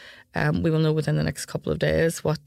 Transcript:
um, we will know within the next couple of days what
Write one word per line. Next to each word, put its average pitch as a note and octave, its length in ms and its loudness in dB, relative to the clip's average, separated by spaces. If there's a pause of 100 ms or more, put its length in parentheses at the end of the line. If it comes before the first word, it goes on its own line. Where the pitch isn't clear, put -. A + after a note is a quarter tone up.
(360)
um, D#3 280 0
we E3+ 80 2
will D#3 80 2
know D#3 140 2
within D3+ 240 0
the D3+ 60 0
next D3+ 240 -4
couple - 240 -6
of D#3 80 -2
days D#3+ 440 0
what D3+ 240 0